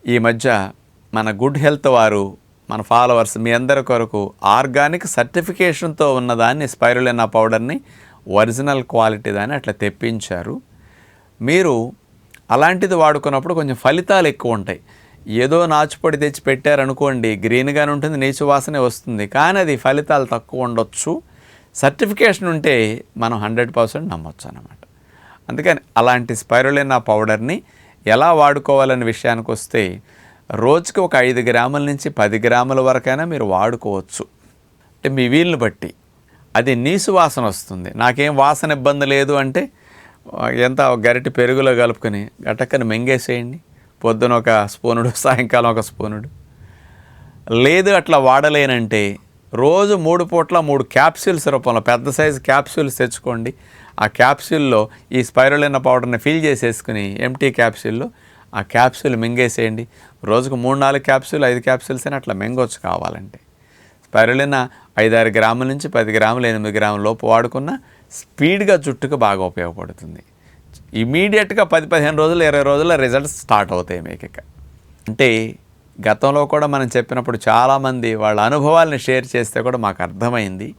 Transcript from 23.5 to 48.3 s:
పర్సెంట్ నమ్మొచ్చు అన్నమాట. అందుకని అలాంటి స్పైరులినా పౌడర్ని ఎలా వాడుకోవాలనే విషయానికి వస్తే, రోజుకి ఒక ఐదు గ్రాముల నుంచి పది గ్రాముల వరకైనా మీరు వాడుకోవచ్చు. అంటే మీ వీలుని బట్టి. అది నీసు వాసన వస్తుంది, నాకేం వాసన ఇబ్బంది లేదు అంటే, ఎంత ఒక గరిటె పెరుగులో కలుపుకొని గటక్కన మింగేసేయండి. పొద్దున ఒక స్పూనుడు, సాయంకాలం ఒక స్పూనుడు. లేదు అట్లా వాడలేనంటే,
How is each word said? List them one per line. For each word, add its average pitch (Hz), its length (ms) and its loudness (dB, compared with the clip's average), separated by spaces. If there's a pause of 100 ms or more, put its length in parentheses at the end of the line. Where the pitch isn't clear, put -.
పర్సెంట్ 120 380 -2
నమ్మొచ్చు 80 380 -12
అన్నమాట. - 320 -20 (680)
అందుకని 160 320 0 (160)
అలాంటి 120 400 2
స్పైరులినా 135 640 2
పౌడర్ని 110 580 0 (500)
ఎలా 127 260 4
వాడుకోవాలనే 139 720 2
విషయానికి 113 440 -4
వస్తే, 113 320 -4 (680)
రోజుకి 147 500 0
ఒక 180 160 -2
ఐదు 127 240 2
గ్రాముల 123 440 0
నుంచి 143 260 -6
పది 107 280 0
గ్రాముల 123 420 2
వరకైనా 131 440 0
మీరు 147 280 -4
వాడుకోవచ్చు. 101 720 -4 (640)
అంటే - 200 -6
మీ 135 200 0
వీలుని 160 300 2
బట్టి. 104 320 -4 (640)
అది 123 220 2
నీసు 165 360 -2
వాసన 160 320 2
వస్తుంది, 98 500 -6
నాకేం 123 420 0
వాసన 143 360 2
ఇబ్బంది 139 340 0
లేదు 139 300 2
అంటే, 135 260 -2 (1040)
ఎంత 131 160 0 (100)
ఒక 120 140 0
గరిటె 120 260 2
పెరుగులో 131 460 2
కలుపుకొని 117 460 -2 (200)
గటక్కన 127 420 -2
మింగేసేయండి. 123 760 -2 (440)
పొద్దున 117 320 0
ఒక 117 160 0 (160)
స్పూనుడు, 117 500 -2
సాయంకాలం 120 540 0
ఒక 110 140 -2
స్పూనుడు. 107 440 -10 (1300)
లేదు 170 340 4 (100)
అట్లా 196 180 2
వాడలేనంటే, 131 840 2 (500)